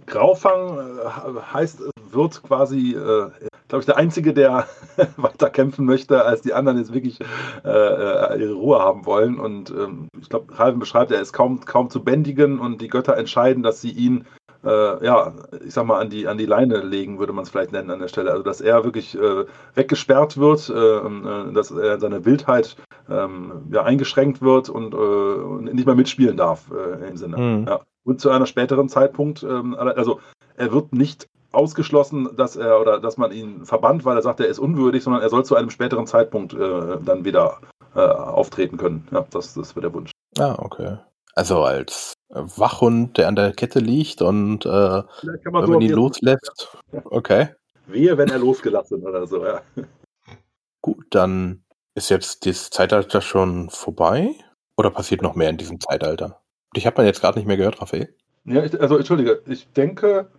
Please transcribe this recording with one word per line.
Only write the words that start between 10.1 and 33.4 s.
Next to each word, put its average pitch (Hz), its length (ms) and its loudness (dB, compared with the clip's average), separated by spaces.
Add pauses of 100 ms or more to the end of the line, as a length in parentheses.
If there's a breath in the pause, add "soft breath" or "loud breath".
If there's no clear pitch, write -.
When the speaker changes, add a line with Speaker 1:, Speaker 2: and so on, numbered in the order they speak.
Speaker 1:
ich - 80 -20
glaub, - 300 -8
Halven 123 220 2
beschreibt, 120 320 0
er 101 100 2
ist 98 100 -8
kaum, 127 320 0
kaum 123 260 0
zu 120 140 -8
bändigen 139 560 2
und 117 220 -6
die 113 80 -10
Götter 127 260 0
entscheiden, 123 480 0
dass 113 160 0
sie 120 120 -8
ihn, 120 340 0 (400 loud breath)
äh, 107 400 2
ja, 120 280 2 (320)
ich - 80 -14
sag 117 120 -2
mal, 113 140 2
an 110 100 -4
die, 104 180 -8
an 104 100 -6
die 110 80 -4
Leine 110 360 2
legen, 98 380 -6
würde 98 140 -4
man's 92 160 -8
vielleicht 95 220 -4
nennen 95 200 -8
an 92 80 -8
der 92 100 -8
Stelle. 95 220 -4
Also, 95 120 -2
dass 98 180 -6
er 113 220 4
wirklich, 113 340 -6
äh, 101 280 0 (300 loud breath)
weggesperrt 143 640 2
wird, 151 320 4
äh, 120 40 -6
äh, 101 800 0
dass 101 180 0
er 104 240 0
in 101 60 -6
seiner 101 240 -4
Wildheit, 123 500 2 (340 loud breath)
ähm, 92 600 -8
ja, 104 120 0
eingeschränkt 135 580 0
wird 131 280 4
und, 113 240 -8
äh, - 40 -6
und 101 760 -2
nicht 127 120 0
mehr 131 100 6
mitspielen 127 420 4
darf, 85 340 -2
äh, 90 380 -8
im 92 80 -14
Sinne. 85 200 -10
Speaker 2:
Mhm. 117 300 -2
Speaker 1:
Ja. - 140 -2 (240)
Und 127 160 -2
zu 139 80 4
einer 131 160 4
späteren 135 440 0
Zeitpunkt, 143 540 0
ähm, 123 320 -6
alle-, - 220 -2
also, 117 220 0 (360 soft breath)
er 120 160 -4
wird 151 220 0
nicht 135 340 -2 (240)
ausgeschlossen, 147 880 0
dass 123 180 -2
er, 113 240 4
oder 110 200 2
dass 110 180 -6
man 117 160 0
ihn 104 320 -14